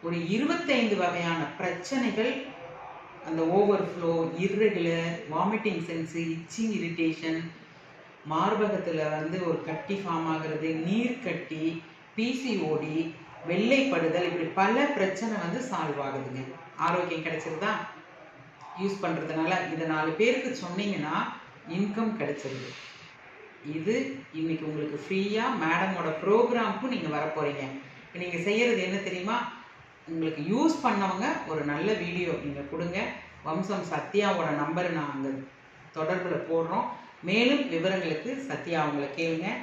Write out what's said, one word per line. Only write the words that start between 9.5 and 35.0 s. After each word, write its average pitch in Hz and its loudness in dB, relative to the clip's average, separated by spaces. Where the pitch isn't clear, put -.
கட்டி 165 -4
ஃபார்ம் 165 -2
ஆகுறது, 156 0
நீர் 214 0
கட்டி, 165 -2
பி 240 0
சி 254 0
ஓ 156 2
டி, 156 0
வெள்ளைப்படுதல், 180 4
இப்படி 175 0
பல 220 6
பிரச்சனை 214 0
வந்து 175 -2
சால்வ் 156 -2
ஆகுதுங்க. 131 -4
ஆரோக்கியம் 170 0
கிடைச்சிருதா? 160 -2
யூஸ் 196 0
பண்றதுனால 165 0
இதை 160 -2
நாலு 160 2
பேருக்கு 240 2
சொன்னீங்கன்னா 180 -2
இன்கம் 202 0
கிடைச்சிருது. 135 -4
இது 208 0
இன்னைக்கு 160 -2
உங்களுக்கு 151 -4
ஃப்ரீயா 208 2
மேடமோட 170 2
ப்ரோக்ராமுக்கும் 233 4
நீங்க 160 -2
வரப்போறீங்க. 147 -2
இப்ப - -12
நீங்க 175 -4
செய்யறது 208 4
என்ன 185 0
தெரியுமா? 196 -2
உங்களுக்கு 160 -2
யூஸ் 311 4
பண்ணவங்க 202 2
ஒரு 156 -2
நல்ல 156 2
வீடியோ 175 -2
நீங்க 143 -6
கொடுங்க. 175 -2
வம்சம் 175 -2
சத்யாவோட 175 2
நம்பரை 170 0
நான் 151 -2